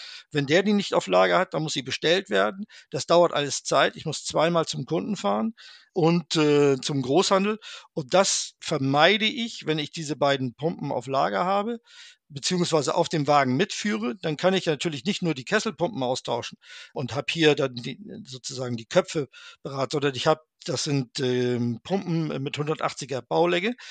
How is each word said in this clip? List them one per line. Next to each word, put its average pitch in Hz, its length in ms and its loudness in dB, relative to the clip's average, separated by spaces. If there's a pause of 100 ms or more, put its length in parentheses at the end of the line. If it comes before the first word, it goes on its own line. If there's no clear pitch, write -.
(300)
Wenn 143 160 0
der 165 180 6
die 208 100 2
nicht 202 200 0
auf 170 140 0
Lager 180 300 4
hat, 180 160 0
dann 160 100 -2
muss 151 80 -4
sie 139 120 -4
bestellt 156 460 0
werden. 202 360 0 (240)
Das 139 160 -6
dauert 170 260 6
alles 143 320 -2
Zeit. 160 320 2
Ich - 100 -14
muss - 200 -6
zweimal 160 400 2
zum 147 200 -6
Kunden 185 300 -4
fahren 214 380 -2 (400)
und, 170 420 2
äh, 147 460 6
zum 139 200 -2
Großhandel. 196 580 2 (340)
Und 143 200 -6
das - 460 2
vermeide 156 640 2
ich, 226 400 -6
wenn 156 140 -2
ich 147 120 -6
diese 147 260 -6
beiden 135 380 0
Pumpen 147 360 -6
auf 120 160 -6
Lager 175 380 0
habe, 202 340 -2 (520)
beziehungsweise 160 640 0
auf 170 160 0
dem 151 160 0
Wagen 135 320 4
mitführe, 214 640 -2
dann 156 160 -4
kann 185 160 4
ich 180 140 0
natürlich 151 360 -2
nicht 190 200 -2
nur 160 100 2
die 131 120 -10
Kesselpumpen 170 580 -2
austauschen 123 560 -4 (340)
und 127 220 -6
hab 143 160 -4
hier 156 240 4
dann 131 180 -2
die, 120 260 -12 (240)
sozusagen 127 540 -8
die 117 80 -12
Köpfe 170 440 0 (340)
beraten, 135 300 -4
sondern 143 200 0
ich 123 140 -4
hab, 156 160 2 (200)
das 165 200 -4
sind, 139 360 -2
ähm, 123 640 0
Pumpen 160 640 -2
mit 139 120 -6
hundertachtziger 143 680 -6
Baulänge. 175 520 0 (160)